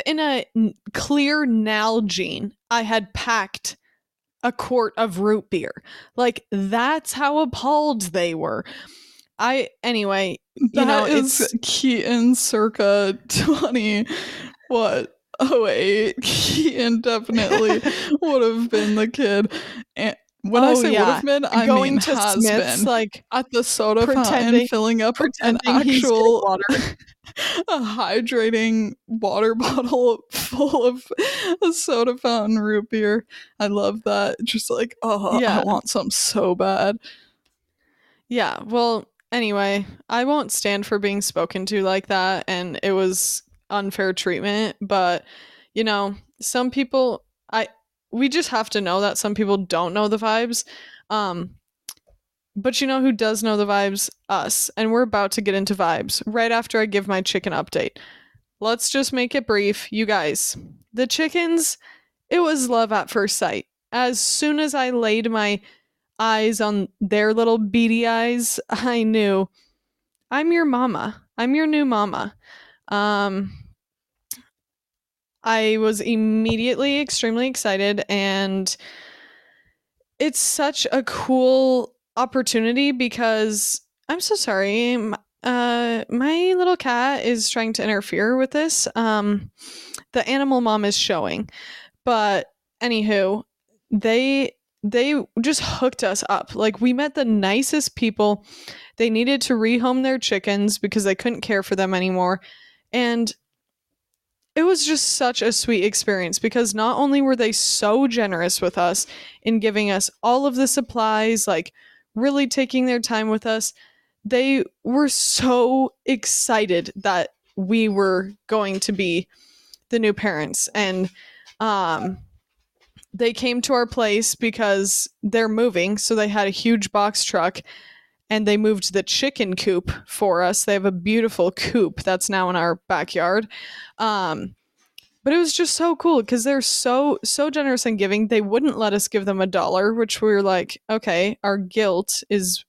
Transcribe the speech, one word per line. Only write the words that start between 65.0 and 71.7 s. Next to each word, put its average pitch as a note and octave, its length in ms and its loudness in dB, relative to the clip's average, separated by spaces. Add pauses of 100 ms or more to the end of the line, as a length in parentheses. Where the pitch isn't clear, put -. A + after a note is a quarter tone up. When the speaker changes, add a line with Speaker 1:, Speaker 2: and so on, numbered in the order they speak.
Speaker 1:
my G#3 300 0 (580)
eyes A3 440 0
on G#3 260 0 (120)
their G#3 340 2
little A#3 240 4
beady A3+ 480 2
eyes, A#3 520 0 (120)
I A#3 320 0
knew, G#3 460 2 (800)
"I'm D4 220 0
your E4+ 120 2
mama. B3 580 -2 (140)
I'm A#3+ 180 0
your D#4 120 2
new D4+ 180 2